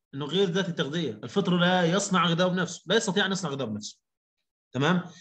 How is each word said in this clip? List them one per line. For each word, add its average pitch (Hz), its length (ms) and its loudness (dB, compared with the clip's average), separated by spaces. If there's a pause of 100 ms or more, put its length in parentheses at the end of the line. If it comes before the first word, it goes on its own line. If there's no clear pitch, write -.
(140)
إنه 143 100 -8
غير 180 240 0
ذات 175 200 -2
التغذية. 151 560 -4
الفطر 180 320 0
لا 180 280 4
يصنع 180 420 2
غذاءه 170 220 2
بنفسه، 175 380 -2
لا 196 100 2
يستطيع 202 300 2
أن 190 60 -4
يصنع 170 180 -4
غذاءه 135 180 -4
بنفسه. 104 320 -10 (720)
تمام؟ 165 300 2 (180)